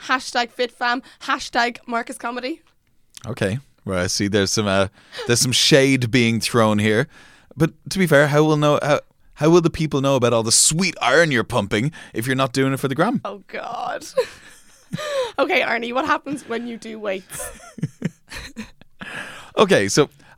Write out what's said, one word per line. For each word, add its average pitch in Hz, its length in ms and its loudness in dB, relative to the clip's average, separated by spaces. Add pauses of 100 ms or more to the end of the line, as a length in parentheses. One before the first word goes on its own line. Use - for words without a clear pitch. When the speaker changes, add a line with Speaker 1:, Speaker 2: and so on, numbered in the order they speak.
Speaker 1:
hashtag 254 460 -2
fit 247 200 -4
fam, 247 300 -4 (220)
hashtag 247 520 -2 (100)
Marcus 240 300 -6
Comedy. 247 460 -8 (640)
Speaker 2:
Okay. 110 320 -2 (260)
Well, 95 180 -2
I 92 40 0
see 101 200 -2
there's 98 260 2
some, 107 140 0
uh, 95 220 2 (380)
there's 120 140 2
some 127 120 0
shade 135 580 4
being 113 300 2
thrown 110 380 2
here. 107 300 2 (460)
But 160 180 0 (180)
to 185 80 -4
be 185 80 4
fair, 147 220 6
how 147 140 4
will 156 140 4
know, 147 260 2
how, 143 180 0 (340)
how 156 160 2
will 175 120 8
the 165 80 2
people 151 300 -2
know 139 160 2
about 120 160 2
all 113 100 2
the 110 100 0
sweet 165 500 2
iron 147 280 4
you're 120 140 2
pumping 113 480 -2 (220)
if 113 120 -4
you're 131 100 -2
not 135 180 0
doing 135 180 2
it 131 80 -4
for 139 80 -4
the 135 60 -4
gram? 208 280 0
Speaker 1:
Oh, 202 260 -12
God. - 640 -10
<laughs> - 60 -4 (1200)
Okay, 302 240 0
Arnie, 233 320 -4
what 269 100 -2
happens 294 440 -4
when 233 180 -8
you 233 100 -10
do 220 220 -14
weights? 196 500 -10 (300)
<laughs> - 420 -8 (1400)
Speaker 2:
Okay, 180 320 4
so 147 200 2 (300)